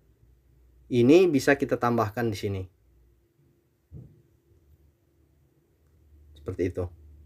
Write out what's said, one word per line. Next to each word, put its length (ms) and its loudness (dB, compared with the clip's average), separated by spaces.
ini 400 6
bisa 260 2
kita 220 -4
tambahkan 560 -2
di 80 -10
sini. 220 -6
Seperti 280 -10
itu. 160 -8